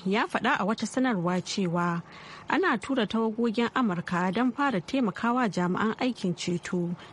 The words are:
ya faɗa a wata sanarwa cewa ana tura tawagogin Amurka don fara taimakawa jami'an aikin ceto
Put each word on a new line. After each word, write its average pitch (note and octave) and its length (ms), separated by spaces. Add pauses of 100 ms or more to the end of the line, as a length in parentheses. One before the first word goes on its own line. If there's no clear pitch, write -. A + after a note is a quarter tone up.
ya A3 220
faɗa C4 320
a G3+ 40
wata A3 220
sanarwa F#3 560
cewa F3 580 (480)
ana D4+ 300
tura C4 260
tawagogin A3+ 680
Amurka F3+ 580
don A#3+ 200
fara C4+ 280
taimakawa A#3+ 680
jami'an F3+ 480
aikin A3+ 380
ceto F3 580 (180)